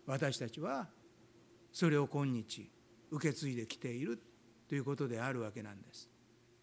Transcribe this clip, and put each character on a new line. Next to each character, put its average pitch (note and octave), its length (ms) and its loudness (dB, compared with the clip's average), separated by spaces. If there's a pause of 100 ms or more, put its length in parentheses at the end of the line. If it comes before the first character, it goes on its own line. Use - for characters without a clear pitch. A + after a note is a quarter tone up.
私 C3+ 320 2
た A#2+ 100 -4
ち D3+ 120 -8
は G3 280 -4 (840)
そ E3+ 200 6
れ D3 80 8
を C#3+ 80 6
今 C#3 260 2
日 A2 380 -4 (400)
受 D3+ 180 2
け C#3 60 4
継 C#3+ 160 -2
い B2 60 -2
で A2+ 100 -2
き - 120 -8
て C#3 100 -4
い A#2+ 160 -2
る A3+ 140 -2 (480)
と - 80 -2
い C#3+ 40 2
う C3+ 60 0
こ C3+ 120 0
と C#3+ 100 0
で A#2 140 -2
あ B2+ 100 2
る B2+ 100 -2
わ G#2+ 120 -4
け A2+ 100 -8
な G#2+ 100 -10
ん G2+ 100 -14
で - 100 -18
す。 - 160 -14 (540)